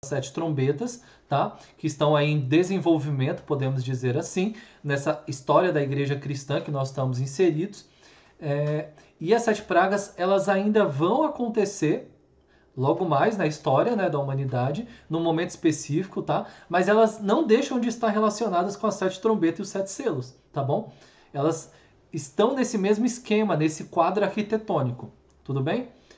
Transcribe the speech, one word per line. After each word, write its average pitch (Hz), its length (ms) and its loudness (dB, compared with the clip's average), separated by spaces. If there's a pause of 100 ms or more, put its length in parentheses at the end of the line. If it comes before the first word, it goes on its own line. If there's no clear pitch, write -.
sete 135 300 -6
trombetas, 147 720 -2 (260)
tá? 165 300 -2 (180)
Que - 100 -4
estão 151 300 2
aí 147 140 2
em 151 100 2
desenvolvimento, 151 1000 2
podemos 131 420 -2
dizer 127 320 -2
assim, 185 380 -2 (280)
nessa 143 460 -2
história 156 420 2
da 156 120 2
igreja 139 340 -2
cristã 143 440 -6
que 156 100 -8
nós 139 180 -2
estamos 131 320 -4
inseridos. 165 640 0 (560)
É... 147 480 -2 (320)
e 175 140 2
as 226 80 2
sete 214 200 0
pragas, 190 540 0
elas 190 320 2
ainda 202 380 4
vão 170 360 2
acontecer 214 880 -2 (640)
logo 156 300 0
mais 170 320 2
na 170 80 0
história, 151 500 0
né, 180 140 0
da 147 80 -2
humanidade, 135 680 -2 (220)
num 165 140 -2
momento 165 260 0
específico, 165 720 -2
tá? 175 240 -2 (240)
Mas 175 200 2
elas 214 340 4
não 240 240 2
deixam 240 340 2
de 240 80 0
estar 226 220 -2
relacionadas 208 640 0
com - 100 -4
as 202 100 0
sete 190 220 -2
trombetas 180 420 2
e - 20 -4
os 190 60 -8
sete 196 220 -4
selos, 175 440 -4 (180)
tá 139 100 -4
bom? 151 300 -2 (400)
Elas 156 400 -2 (400)
estão 214 420 0
nesse 247 220 -2
mesmo 208 300 2
esquema, 214 500 0
nesse 156 280 -2
quadro 185 380 2
arquitetônico, 190 880 -2 (320)
tudo 135 200 -4
bem? 214 260 -2 (300)